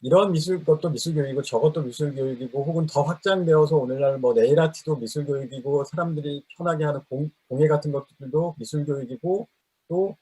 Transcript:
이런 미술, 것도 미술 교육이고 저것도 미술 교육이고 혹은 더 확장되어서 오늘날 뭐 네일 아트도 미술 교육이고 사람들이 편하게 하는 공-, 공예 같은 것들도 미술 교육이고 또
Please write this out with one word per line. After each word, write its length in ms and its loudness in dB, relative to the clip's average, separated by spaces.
이런 300 4
미술, 320 -2
것도 260 2
미술 260 -4
교육이고 260 -2
저것도 400 0
미술 340 -4
교육이고 480 -4
혹은 220 -2
더 160 0
확장되어서 720 2
오늘날 440 2
뭐 140 2
네일 260 6
아트도 380 0
미술 280 -6
교육이고 600 -2
사람들이 600 -6
편하게 300 -2
하는 240 -2
공-, 220 -4
공예 180 2
같은 240 2
것들도 680 -4
미술 280 -4
교육이고 640 -4
또 320 -2